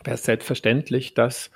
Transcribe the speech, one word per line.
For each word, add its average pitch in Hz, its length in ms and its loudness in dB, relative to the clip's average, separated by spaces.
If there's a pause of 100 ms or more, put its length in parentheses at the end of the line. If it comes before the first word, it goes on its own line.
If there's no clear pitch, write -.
wäre 120 140 -6
es - 80 -10
selbstverständlich, 123 920 0
dass, 123 420 0